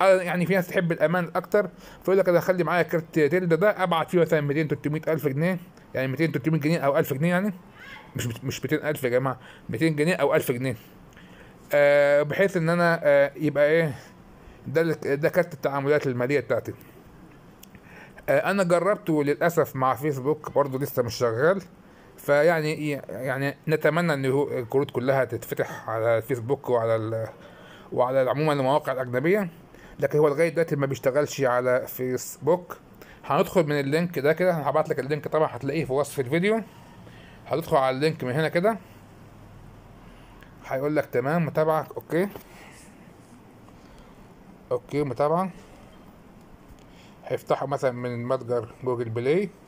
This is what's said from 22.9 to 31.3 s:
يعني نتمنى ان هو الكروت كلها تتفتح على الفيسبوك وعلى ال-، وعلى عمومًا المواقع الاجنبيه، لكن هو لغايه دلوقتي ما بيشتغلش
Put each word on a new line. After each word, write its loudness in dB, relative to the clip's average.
يعني -4
نتمنى 2
ان -2
هو 0
الكروت -2
كلها 0
تتفتح -6
على 2
الفيسبوك -4
وعلى 2
ال-، -4
وعلى 2
عمومًا 0
المواقع 0
الاجنبيه، -2
لكن 0
هو 6
لغايه 2
دلوقتي -2
ما 0
بيشتغلش -2